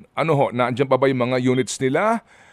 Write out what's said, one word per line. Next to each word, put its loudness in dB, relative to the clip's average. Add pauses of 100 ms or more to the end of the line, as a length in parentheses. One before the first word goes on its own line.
(160)
ano 0
ho, 2
nandiyan -2
pa 2
ba 2
yung -2
mga 0
units 0
nila? -2 (300)